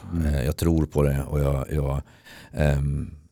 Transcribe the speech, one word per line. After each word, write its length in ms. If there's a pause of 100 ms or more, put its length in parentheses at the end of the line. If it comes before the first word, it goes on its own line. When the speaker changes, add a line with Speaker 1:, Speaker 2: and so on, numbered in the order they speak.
(120)
Speaker 1:
Mm. 140
Speaker 2:
Eh, 180
jag 120
tror 300
på 160
det 260
och 120
jag, 320
jag, 300 (500)
ehm, 580 (220)